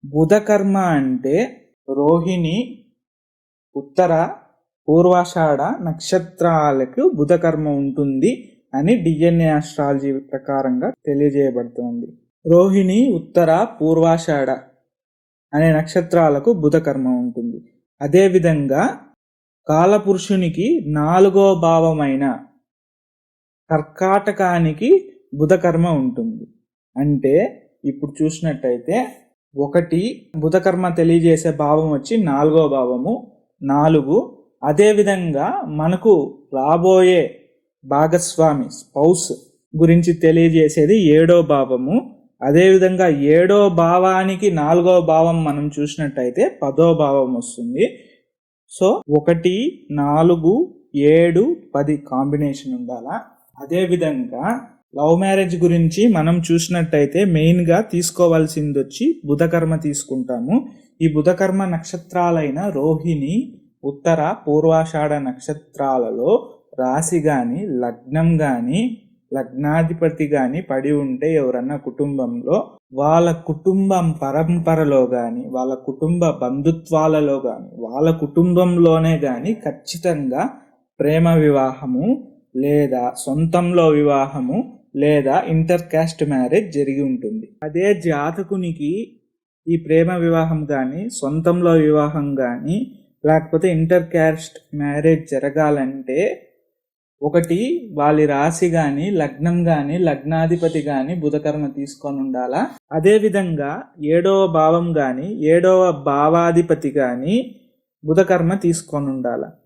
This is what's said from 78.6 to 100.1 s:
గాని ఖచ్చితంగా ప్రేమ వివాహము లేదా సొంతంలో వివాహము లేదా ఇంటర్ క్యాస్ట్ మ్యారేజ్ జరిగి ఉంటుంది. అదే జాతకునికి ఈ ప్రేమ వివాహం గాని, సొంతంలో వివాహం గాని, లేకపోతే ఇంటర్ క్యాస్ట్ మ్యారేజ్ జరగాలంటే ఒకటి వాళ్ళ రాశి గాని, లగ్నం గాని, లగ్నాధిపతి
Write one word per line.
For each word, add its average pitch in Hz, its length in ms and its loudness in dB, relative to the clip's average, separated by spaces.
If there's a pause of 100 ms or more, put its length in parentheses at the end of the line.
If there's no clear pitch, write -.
గాని 139 360 -4
ఖచ్చితంగా 156 880 -6 (560)
ప్రేమ 160 300 2
వివాహము 143 1000 0 (240)
లేదా 131 640 0
సొంతంలో 165 680 0
వివాహము 147 920 0 (160)
లేదా 143 520 0
ఇంటర్ 165 340 0
క్యాస్ట్ 160 420 -2
మ్యారేజ్ 147 500 -2
జరిగి 139 280 -2
ఉంటుంది. 120 480 -6 (140)
అదే 170 380 -2
జాతకునికి 170 1160 -6 (500)
ఈ 165 100 0
ప్రేమ 165 360 0
వివాహం 165 580 0
గాని, 143 380 -4
సొంతంలో 170 640 0
వివాహం 151 680 2
గాని, 131 580 -6 (280)
లేకపోతే 160 460 0
ఇంటర్ 165 320 2
క్యాస్ట్ 160 720 -4
మ్యారేజ్ 147 560 -2
జరగాలంటే 139 1160 -2 (760)
ఒకటి 175 720 -2
వాళ్ళ 151 320 2
రాశి 151 420 0
గాని, 160 440 -2
లగ్నం 170 560 -2
గాని, 151 300 -2
లగ్నాధిపతి 160 800 -2